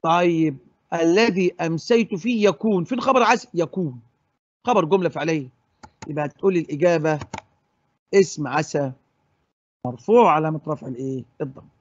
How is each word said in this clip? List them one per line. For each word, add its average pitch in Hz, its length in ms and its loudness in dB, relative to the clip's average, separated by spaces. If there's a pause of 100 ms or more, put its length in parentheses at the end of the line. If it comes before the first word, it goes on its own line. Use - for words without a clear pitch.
طيب 165 560 0 (340)
الذي 175 600 2
أمسيت 170 600 0
فيه 208 340 0
يكون، 190 360 0
فين 240 160 -6
خبر 254 220 2
عسى؟ 233 320 2
يكون. 160 460 -4 (680)
خبر 220 180 2
جملة 175 240 0
فعلية. 151 400 -4 (600)
يبقى 147 160 -4
هتقول 190 300 -2
لي 170 60 2
الإجابة 156 600 0 (960)
اسم 156 320 2
عسى 143 460 -2 (920)
مرفوع 196 460 4
علامة 156 340 0
رفع 156 200 -8
الإيه؟ 131 380 -8 (160)
الضم. 131 280 -12 (120)